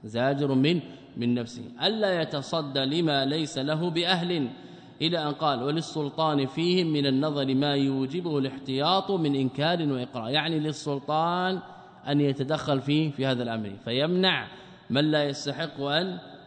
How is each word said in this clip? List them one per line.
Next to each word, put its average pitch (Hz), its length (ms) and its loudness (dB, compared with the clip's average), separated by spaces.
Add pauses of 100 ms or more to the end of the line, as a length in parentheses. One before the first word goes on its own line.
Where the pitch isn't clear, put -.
زاجر 135 500 0
من، 147 260 4 (360)
من 120 180 2
نفسه، 117 280 -4 (200)
"ألا 180 400 2
يتصدى 139 600 -2
لما 147 400 2
ليس 147 340 -2
له 156 320 0
بأهل"، 170 580 0 (540)
إلى 165 160 0 (100)
أن 147 40 -2
قال: 143 300 0
"وللسلطان 147 840 0
فيهم 175 400 2
من 147 200 2
النظر 139 480 2
ما 143 200 2
يوجبه 139 640 0
الاحتياط 139 720 0
من 160 240 2
إنكار 143 580 2
وإقرار"، 123 380 -4
يعني 151 300 0
للسلطان 156 1000 0 (500)
أن 143 120 4
يتدخل 139 600 2
فيه 147 300 2
في 135 160 -2
هذا 127 160 2
الأمر، 110 300 -4 (120)
فيمنع 156 640 2 (420)
من 143 200 4
لا 151 140 4
يستحق 143 560 -6
أن 170 380 -2 (280)